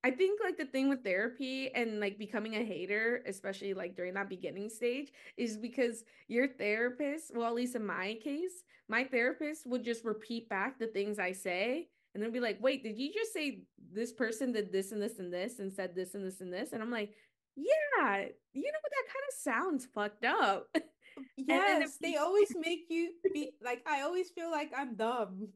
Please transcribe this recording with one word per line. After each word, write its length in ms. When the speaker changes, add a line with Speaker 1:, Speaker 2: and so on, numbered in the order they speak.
Speaker 1:
I 60
think, 280
like, 160
the 100
thing 220
with 140
therapy 720
and, 240
like, 180
becoming 380
a 100
hater, 640
especially, 480
like, 220
during 180
that 140
beginning 400
stage, 420
is 220
because 460
your 180
therapist, 880
well, 140
at 60
least 200
in 100
my 380
case, 400
my 160
therapist 640
would 160
just 220
repeat 440
back 300
the 80
things 320
I 140
say 580
and 80
then 80
be 80
like, 240
"Wait, 220
did 120
you 160
just 200
say 320
this 360
person 400
did 180
this 220
and 100
this 160
and 140
this 260
and 140
said 240
this 180
and 100
this 160
and 120
this?" 200
And 120
I'm 80
like, 200
"Yeah, 720
you 100
know 200
what? 100
That 200
kinda 200
sounds 540
fucked 380
up." 500
<laughs> 180
And 180
then 160
if 60
Speaker 2:
Yes, 140
they 100
Speaker 1:
you 40
Speaker 2:
always 380
make 360
you 240
be, 280
like, 280
I 140
always 280
feel 220
like 240
I'm 200
dumb 600